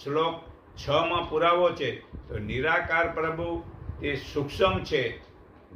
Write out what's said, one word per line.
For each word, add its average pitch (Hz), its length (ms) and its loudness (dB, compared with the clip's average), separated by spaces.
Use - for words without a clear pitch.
શ્લોક 160 380 0
છમાં 165 520 0
પુરાવો 170 400 6
છે. 139 220 -2
તો 117 100 -8
નિરાકાર 165 760 0
પ્રભુ 165 500 -2
તે 143 140 -2
સૂક્ષ્મ 175 680 0
છે. 127 360 0